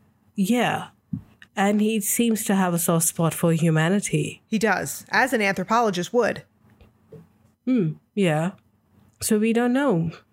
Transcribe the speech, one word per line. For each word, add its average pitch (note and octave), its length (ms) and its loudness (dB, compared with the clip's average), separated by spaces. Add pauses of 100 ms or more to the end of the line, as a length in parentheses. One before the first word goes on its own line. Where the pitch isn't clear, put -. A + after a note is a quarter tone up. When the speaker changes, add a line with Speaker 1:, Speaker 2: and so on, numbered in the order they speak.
(360)
Speaker 1:
Yeah. F#3+ 520 0 (680)
And G#3 280 2
he A3 180 0
seems A3 460 0
to G3+ 100 0
have F#3 180 2
a E3+ 60 -2
soft E3+ 280 0
spot E3 260 0
for E3+ 180 0
humanity. D#3+ 960 0
Speaker 2:
He A3 100 -4
does, - 520 -2
as B3+ 240 2
an A3+ 80 0
anthropologist G3 720 0
would. A#3 300 0 (1200)
Speaker 1:
Hmm, G#3 280 0 (220)
yeah. E3+ 360 0 (680)
So A3 160 0
we A3 140 2
don't A#3+ 220 0
know. G3 380 0 (220)